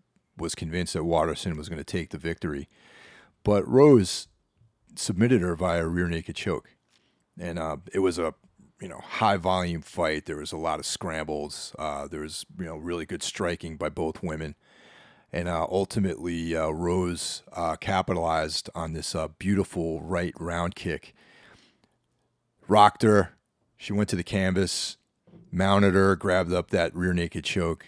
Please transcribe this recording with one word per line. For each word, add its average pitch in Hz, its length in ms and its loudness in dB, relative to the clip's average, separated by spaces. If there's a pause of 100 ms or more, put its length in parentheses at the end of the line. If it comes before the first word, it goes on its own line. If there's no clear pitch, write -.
(380)
was 82 180 -6
convinced 87 360 -4
that 82 140 -2
Waterson 82 500 0
was 76 140 -12
gonna 76 160 -8
take 85 240 -6
the 80 80 -10
victory, 76 500 -6 (800)
but 104 200 4
Rose 127 640 8 (680)
submitted 113 420 2
her 87 160 0
via 85 320 0
rear 87 220 0
naked 82 260 -6
choke. - 400 -6 (640)
And, 85 180 -8
uh, 80 200 -6 (160)
it 98 60 0
was 90 200 2
a, 80 140 -2 (480)
you - 80 -12
know, - 100 -14
high - 380 0
volume 87 460 -2
fight. 78 420 -2
There 80 100 -8
was 76 160 -8
a 85 60 -10
lot 78 220 -4
of 71 60 -10
scrambles. 78 920 -6
Uh, 71 300 -6
there 78 100 -10
was, 78 260 -10 (140)
you 92 60 -6
know, 82 100 -10
really 82 300 -6
good - 180 -8
striking 85 540 -4
by 80 100 -4
both 80 340 -4
women. 78 340 -6 (800)
And, 87 140 -4
uh, 82 220 0
ultimately, 85 880 -2
uh, 80 140 0
Rose, 87 720 -2 (100)
uh, 82 240 -2
capitalized 82 960 0
on 82 160 -6
this, 80 240 -8
uh, 78 140 -4 (100)
beautiful 90 600 -2
right 87 360 -4
round 87 380 -4
kick. - 400 -8 (1500)
Rocked 104 360 8
her. 104 340 6 (400)
She - 160 -8
went 101 160 0
to 95 80 -2
the 87 80 -4
canvas, 95 720 0 (520)
mounted 98 440 4
her, 95 240 6
grabbed 90 340 2
up 90 200 0
that 85 220 2
rear 90 200 0
naked 85 320 -2
choke, 85 420 -2